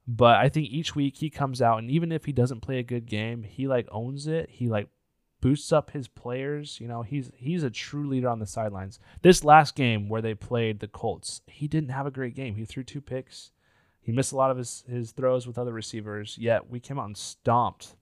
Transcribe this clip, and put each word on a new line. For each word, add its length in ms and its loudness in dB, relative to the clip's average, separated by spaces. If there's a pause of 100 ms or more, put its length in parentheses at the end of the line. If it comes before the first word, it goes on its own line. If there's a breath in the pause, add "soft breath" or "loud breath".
But 300 6
I 120 4
think 200 -2
each 260 -6
week 220 -2
he 120 -4
comes 320 -4
out, 180 4
and 100 -8
even 220 0
if 140 -4
he 80 -6
doesn't 280 0
play 180 -4
a 40 -4
good 220 -6
game, 380 -6
he, 240 -8
like, 240 0
owns 360 -8
it. 220 -4
He, 180 -4
like, 220 -2 (520)
boosts 300 0
up 200 2
his 160 -10
players. 720 -8
You 60 -12
know, 160 -8
he's, 320 -8
he's 280 -4
a 60 0
true 380 -8
leader 220 0
on 100 -2
the 60 -4
sidelines. 540 -6 (220 loud breath)
This 220 8
last 320 10
game 340 0
where 120 -2
they 140 -2
played 440 -2
the 100 -10
Colts, 580 -8
he 200 -10
didn't 240 -2
have 140 -4
a 60 -4
great 240 -8
game. 200 -8
He 100 -8
threw 180 -12
two 180 -12
picks. 500 -12 (500)
He 100 -6
missed 220 0
a 40 -10
lot 140 4
of 60 0
his, 320 -10
his 240 -6
throws 340 2
with 100 -10
other 140 -4
receivers, 680 -10
yet 320 0
we 120 -10
came 180 -8
out 60 -6
and 120 -12
stomped 840 -2